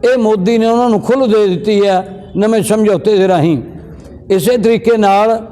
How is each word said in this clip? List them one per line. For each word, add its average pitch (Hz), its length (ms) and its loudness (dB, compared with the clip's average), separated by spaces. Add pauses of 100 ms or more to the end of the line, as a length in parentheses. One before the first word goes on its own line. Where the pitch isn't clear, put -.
(120)
ਇਹ 262 60 0
ਮੋਦੀ 214 400 0
ਨੇ 220 80 0
ਉਹਨਾਂ 233 240 2
ਨੂੰ 226 100 0
ਖੁੱਲ੍ਹ 262 260 0
ਦੇ 214 200 2
ਦਿੱਤੀ 202 400 0
ਹੈ 190 500 -4
ਨਵੇਂ 214 260 0
ਸਮਝੌਤੇ 214 560 0
ਦੇ 190 100 2
ਰਾਹੀਂ। 160 340 2 (680)
ਇਸੇ 196 260 0
ਤਰੀਕੇ 226 400 2
ਨਾਲ 220 560 2